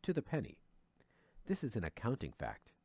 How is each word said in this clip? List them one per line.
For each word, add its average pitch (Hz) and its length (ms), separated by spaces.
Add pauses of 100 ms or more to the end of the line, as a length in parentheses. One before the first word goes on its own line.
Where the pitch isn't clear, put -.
to 185 100
the 151 80
penny. - 380 (840)
This - 180
is 127 120
an 98 80
accounting 82 500
fact - 380 (120)